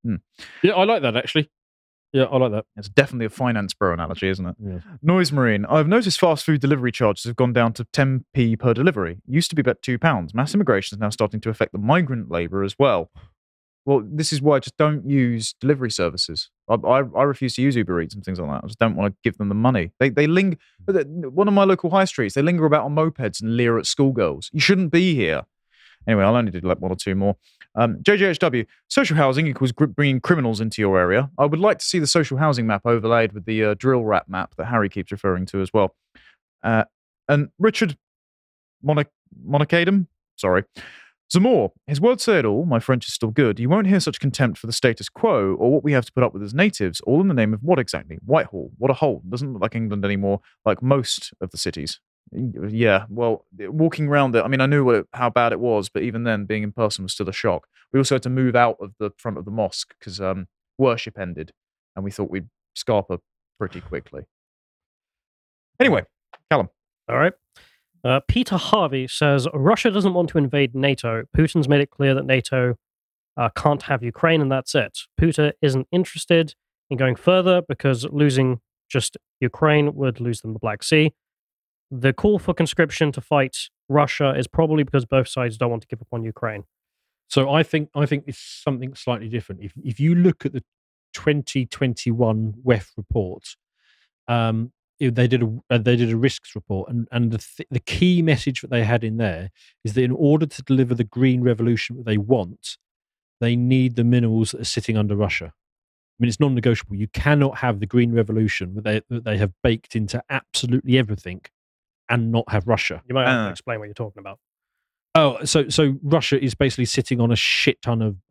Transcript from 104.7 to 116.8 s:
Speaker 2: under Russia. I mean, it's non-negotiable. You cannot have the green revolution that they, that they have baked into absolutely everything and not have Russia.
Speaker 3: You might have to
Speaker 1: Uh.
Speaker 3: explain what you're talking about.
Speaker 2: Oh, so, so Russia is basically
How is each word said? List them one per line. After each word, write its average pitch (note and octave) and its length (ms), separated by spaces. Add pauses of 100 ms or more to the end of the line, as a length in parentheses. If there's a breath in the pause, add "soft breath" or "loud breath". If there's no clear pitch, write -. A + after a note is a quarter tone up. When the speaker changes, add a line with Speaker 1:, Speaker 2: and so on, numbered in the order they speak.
Speaker 2:
under G#2 200
Russia. G2+ 320
I - 720
mean, A#2+ 100
it's A2+ 100
non-negotiable. A#2+ 560
You G#2 140
cannot C#3+ 480
have A#2 240
the G#2+ 60
green A#2+ 260
revolution G#2+ 600
that G#2+ 100
they, G#2+ 240
that A#2+ 160
they G#2+ 120
have G2 140 (120)
baked A2+ 340
into A2 320
absolutely C3 680
everything G2+ 440 (680)
and A#2 240
not A2+ 200
have G2+ 160
Russia. G2+ 420
Speaker 3:
You B2 60
might C3 120
have B2+ 80 (100)
to - 20
Speaker 1:
Uh. F#2+ 40
Speaker 3:
explain A2 280
what G#2 60
you're G#2 100
talking G#2+ 260
about. G2 180 (800)
Speaker 2:
Oh, C3+ 280
so, C#3+ 240
so C#3 340
Russia C#3+ 380
is B2+ 140
basically B2+ 300